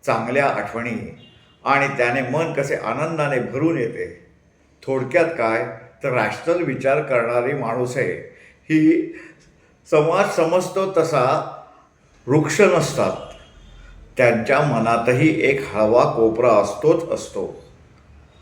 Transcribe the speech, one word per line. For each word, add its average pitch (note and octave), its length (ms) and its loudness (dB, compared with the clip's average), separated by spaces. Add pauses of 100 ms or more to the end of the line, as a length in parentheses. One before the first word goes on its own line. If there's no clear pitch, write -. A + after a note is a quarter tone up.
चांगल्या B2 400 0
आठवणी A#2 720 -6 (480)
आणि C#3 220 2
त्याने B2 340 0
मन D3+ 320 -4
कसे D3 220 -4
आनंदाने C#3+ 640 -4
भरून C3+ 380 -2
येते. F2+ 480 -8 (640)
थोडक्यात C3+ 380 0
काय, A#2 420 -2 (360)
तर C#3 80 -2
रॅशनल B2 520 -2
विचार C#3 380 0
करणारी B2 520 0
माणूस B2 440 -4
आहे G2 160 0 (500)
ही. D#3 500 2 (800)
समाज E3+ 440 2
समजतो F#3 640 0
तसा C#3+ 600 2 (680)
वृक्ष D3 340 2
नसतात, D#3 500 2 (1040)
त्यांच्या A#2+ 420 2
मनातही B2 880 2
एक C#3 100 0 (140)
हळवा G#2+ 300 4
कोपरा A#2 460 2
असतोच A2 600 2
असतो. - 540 -8 (800)